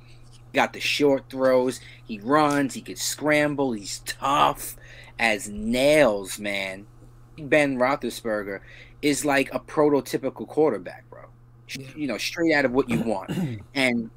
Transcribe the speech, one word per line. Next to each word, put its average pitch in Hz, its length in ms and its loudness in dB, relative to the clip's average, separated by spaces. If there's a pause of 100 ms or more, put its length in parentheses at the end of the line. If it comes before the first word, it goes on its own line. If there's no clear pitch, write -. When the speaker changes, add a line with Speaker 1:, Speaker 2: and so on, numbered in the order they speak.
(540)
Speaker 1:
got 123 180 2
the 98 80 -12
short 135 500 2
throws, 131 520 2 (240)
he 110 140 -10
runs, 143 560 2
he 113 60 -8
could - 160 -12
scramble, 147 760 0
he's 101 320 -10
tough 143 720 0 (420)
as 107 300 0
nails, 113 880 2
man. 98 460 -6 (520)
Ben 143 400 2
Roethlisberger 110 800 -2 (420)
is 143 240 2
like 139 280 0
a 127 60 -2
prototypical 135 880 0
quarterback, 104 640 -2
bro. 60 140 -18 (440)
Sh- - 120 -10
Speaker 2:
Yeah. 135 160 -14
Speaker 1:
you 151 120 -6
know, 110 100 -2
straight 165 360 0
out 143 120 4
of 120 80 2
What 131 160 2
You 117 100 0
Want. 110 320 -4 (340)
Speaker 2:
<clears throat> - 80 -20
Speaker 1:
And, 120 440 0